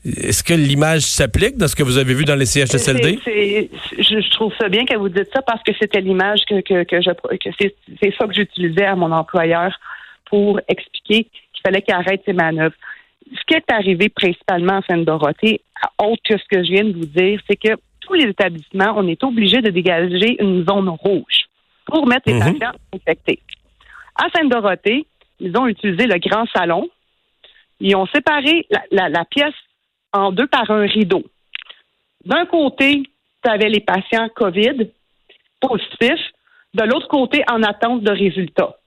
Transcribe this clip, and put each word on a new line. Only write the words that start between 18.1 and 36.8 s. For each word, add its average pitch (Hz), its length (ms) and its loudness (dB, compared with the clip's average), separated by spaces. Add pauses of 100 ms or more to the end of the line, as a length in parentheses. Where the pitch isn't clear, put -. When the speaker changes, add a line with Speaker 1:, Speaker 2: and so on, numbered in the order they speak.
Speaker 2:
les 277 160 2
établissements, 190 680 -2
on 196 100 2
est 165 160 -2
obligé 226 380 2
de 220 80 0
dégager 185 760 0
une 185 220 2
zone 196 240 0
rouge - 560 -2 (400)
pour 302 220 0
mettre 247 180 2
les 214 120 2
Speaker 1:
Mhm. 269 220 2
Speaker 2:
patients 262 200 -6 (160)
infectés. - 460 -4 (760)
À 339 180 0
Sainte-Dorothée, 240 720 0 (360)
ils 175 180 -6
ont 262 80 2
utilisé 202 400 -2
le 185 120 2
grand 208 360 -2
salon. 185 340 0 (920)
Ils 196 160 2
ont 190 100 0
séparé 294 640 0
la, 202 100 0 (100)
la, 185 200 2
la 170 160 0
pièce 285 260 0 (600)
en 196 200 2
deux 240 160 0
par 233 240 0
un 214 160 2
rideau. 196 340 0 (1000)
D'un 285 200 0
côté, 285 600 0 (400)
tu 247 40 2
avais 214 200 2
les 208 100 2
patients 208 560 -2
covid 220 560 0 (680)
positifs, 254 680 -2 (480)
de 220 80 0